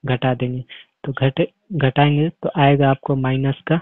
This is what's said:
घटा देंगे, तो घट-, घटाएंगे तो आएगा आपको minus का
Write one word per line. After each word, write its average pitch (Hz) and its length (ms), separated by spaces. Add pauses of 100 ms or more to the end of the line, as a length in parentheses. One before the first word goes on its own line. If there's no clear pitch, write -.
घटा 127 260
देंगे, 123 300 (400)
तो 143 100
घट-, 135 340 (260)
घटाएंगे 147 580
तो - 260
आएगा 139 320
आपको 135 280
minus 131 460
का 165 180